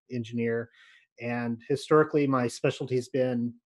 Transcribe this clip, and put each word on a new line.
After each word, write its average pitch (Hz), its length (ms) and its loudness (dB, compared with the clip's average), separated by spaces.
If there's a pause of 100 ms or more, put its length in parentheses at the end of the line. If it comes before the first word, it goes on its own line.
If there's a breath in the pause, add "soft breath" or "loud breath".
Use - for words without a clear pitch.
(100)
engineer, 117 580 -4 (520 soft breath)
and 120 480 -4
historically 151 580 4
my 127 220 2
specialty 127 480 -2
has 120 120 -2
been 123 460 0 (120)